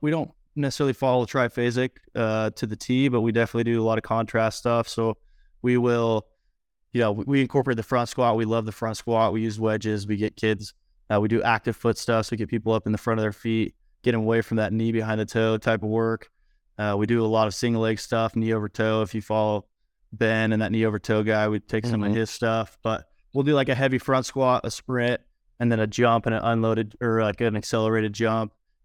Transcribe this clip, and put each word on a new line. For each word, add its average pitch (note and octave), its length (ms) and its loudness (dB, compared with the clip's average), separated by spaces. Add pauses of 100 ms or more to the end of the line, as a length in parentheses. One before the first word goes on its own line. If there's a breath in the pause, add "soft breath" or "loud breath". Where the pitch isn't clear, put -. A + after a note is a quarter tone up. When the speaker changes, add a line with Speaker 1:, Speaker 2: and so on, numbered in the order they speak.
Speaker 1:
we D3+ 100 0
don't D#3+ 200 -4 (240)
necessarily C#3 380 0
follow B2+ 320 2
triphasic, B2 640 0 (240)
uh, A2 360 0
to - 140 -8
the G#2+ 120 -4
T, C3 320 2
but A#2+ 120 0
we A2+ 120 0
definitely A#2 320 0
do A#2 160 0
a A2 40 2
lot A2+ 120 2
of A2 60 -4
contrast A2+ 560 0
stuff. A#2 280 0
So A2+ 300 -2 (440)
we B2 160 2
will, A#2 500 2 (680)
you A#2+ 80 2
know, G#2+ 100 2
we, G#2 160 -2
we C#3 140 4
incorporate B2+ 360 0
the A2+ 60 -4
front A#2+ 260 0
squat. A#2 280 0
We A2+ 80 0
love A2 200 0
the A2 60 -8
front A2 260 -6
squat. A2+ 360 2
We A2 80 -2
use A2 180 -4
wedges. G#2+ 480 -2
We G#2+ 100 -2
get G#2+ 200 -2
kids, G#2 360 -2 (400)
uh, G#2 60 4
we G#2 80 2
do A2+ 160 2
active A2+ 320 0
foot A2+ 220 0
stuff. A2+ 300 0
So - 60 -8
we A2+ 40 -6
get G#2 120 -6
people A2+ 240 -2
up A2 120 0
in G#2+ 80 0
the G#2+ 40 -2
front A2+ 220 -2
of A2 40 0
their G#2+ 100 -2
feet, A2+ 420 -2 (280)
get A#2+ 120 2
'em A2+ 60 0
away A2+ 200 2
from A2+ 160 -2
that A2 160 0
knee A2+ 200 0
behind A2 260 -2
the G#2+ 60 -2
toe A2+ 320 0
type G#2+ 260 -2
of G#2+ 60 -4
work. A2+ 400 -2 (480)
Uh, G#2 200 -2
we G#2 100 0
do A#2 180 2
a - 20 2
lot A2 200 2
of G2+ 80 -4
single A#2 260 0
leg A2 180 0
stuff, A2+ 360 -2
knee A2+ 180 0
over G#2+ 160 -2
toe. A2 320 0
If G#2+ 140 -4
you G#2+ 60 -4
follow G#2+ 460 0 (460)
Ben A2 400 2
and A2 80 2
that G2 100 0
knee A2 140 2
over G#2+ 140 0
toe G#2+ 240 0
guy, G#2+ 260 0
we G#2+ 100 -2
take A2 260 -4
some A2+ 180 0
of G2+ 80 0
Speaker 2:
Mm-hmm. - 20 2
Speaker 1:
his A2+ 160 -2
stuff, A2+ 540 -4
but - 260 -6 (240)
we'll C#3 100 0
do, D3+ 100 2
like, C#3 160 2
a C3 60 2
heavy C3 220 2
front C3 280 0
squat, B2+ 380 0
a A2+ 80 -6
sprint, B2 500 -2 (380)
and A#2+ 120 2
then A2+ 80 2
a G#2+ 80 0
jump A#2 400 2
and A2+ 80 0
an A2 80 -4
unloaded A2+ 580 0
or, A2+ 220 0
like, G#2 180 -2
an A2 160 0
accelerated A2 560 0
jump. A2 400 -2 (320)